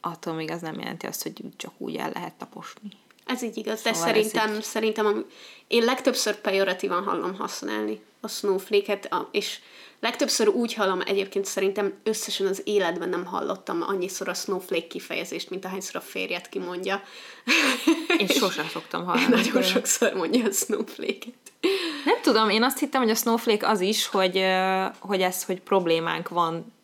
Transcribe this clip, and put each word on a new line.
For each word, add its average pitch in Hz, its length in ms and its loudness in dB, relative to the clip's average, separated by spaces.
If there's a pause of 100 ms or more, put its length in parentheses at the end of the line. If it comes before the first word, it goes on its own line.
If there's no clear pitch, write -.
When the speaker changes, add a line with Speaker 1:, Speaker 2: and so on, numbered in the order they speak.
Speaker 1:
attól 165 320 -6
még 160 180 -6
az 170 100 -6
nem 160 180 -8
jelenti - 260 -8
azt, - 180 -6
hogy - 100 -6 (240)
csak - 200 -12
úgy - 180 -8
el - 180 -4
lehet 175 200 -8
taposni. - 560 -14 (360)
Speaker 2:
Ez 247 160 -4
így 233 160 -6
igaz, 220 240 -6
de - 120 0
Speaker 1:
Szóval 170 160 2
ez 214 60 4
Speaker 2:
szerintem, 214 400 2
Speaker 1:
így 214 80 -4
Speaker 2:
szerintem 220 420 0
am-, 208 200 2 (420)
én 233 160 4
legtöbbször 240 580 2
pejoratívan 190 640 2
hallom 180 320 -2
használni - 640 -4 (200)
a 226 60 -8
snowflake-et, 202 880 0
a-, - 180 -2
és - 280 -4 (400)
legtöbbször 233 480 2
úgy 233 260 2
hallom, 190 320 2
egyébként 196 400 0
szerintem 196 480 0 (100)
összesen 214 440 -2
az 190 180 0
életben 180 440 0
nem 180 160 -2
hallottam 175 640 -4
annyiszor 190 400 -4
a 175 60 -4
snowflake 180 540 -2
kifejezést, 175 600 -8
mint 190 160 -8
ahányszor 190 300 -8
a - 60 -6
férjed 185 480 -6
kimondja. 185 520 -4 (1160)
Speaker 1:
Én 196 80 2
Speaker 2:
És 269 80 2
Speaker 1:
sosem 180 320 0
szoktam 170 380 -6
Speaker 2:
<laughs> - 0 -
Speaker 1:
hallani 175 220 4
Speaker 2:
nagyon 226 240 6
Speaker 1:
tőle. 254 140 4
Speaker 2:
sokszor - 480 2
mondja 202 340 2
a 196 40 2
snowflake-et. - 840 -4 (720)
Speaker 1:
Nem 392 160 4
tudom, 220 280 6
én 220 140 4
azt 262 160 0
hittem, 277 220 0
hogy 226 100 4
a 226 40 4
snowflake 226 520 2
az 214 140 2
is, 208 260 2
hogy, 190 300 2
ö, 190 480 2 (140)
hogy 196 220 0
ez, 185 220 0
hogy 185 180 -4
problémánk 165 680 2
van 165 440 0 (100)